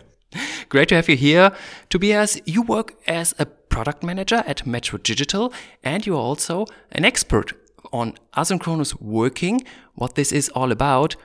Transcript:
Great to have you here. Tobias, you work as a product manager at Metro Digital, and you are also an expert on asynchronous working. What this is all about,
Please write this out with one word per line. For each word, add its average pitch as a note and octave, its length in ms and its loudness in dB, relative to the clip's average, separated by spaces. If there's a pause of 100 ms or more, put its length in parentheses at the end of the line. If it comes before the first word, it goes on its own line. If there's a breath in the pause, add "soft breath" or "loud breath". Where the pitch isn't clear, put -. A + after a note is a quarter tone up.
(680 loud breath)
Great C#3+ 220 6
to F#3+ 40 6
have E3 160 4
you C#3+ 60 6
here. E3 360 6 (380 loud breath)
Tobias, G#3 560 2
you F#3+ 160 0
work A3 320 -2 (120)
as E3+ 320 -2
a D3+ 60 0
product - 580 -6
manager F#3 440 -2
at - 200 -6
Metro A#2+ 320 -6
Digital, G#3+ 540 -2 (300 loud breath)
and F3+ 240 -4
you F#3 80 0
are C#3 60 0
also E3 460 -2 (260 loud breath)
an E3 120 -2
expert - 480 0 (400)
on A#2 220 -4 (200)
asynchronous E3 680 -2
working. B2+ 600 -2 (320 loud breath)
What - 200 -6
this C#3+ 180 0
is C#3+ 180 0
all B2+ 220 0
about, C#3 520 2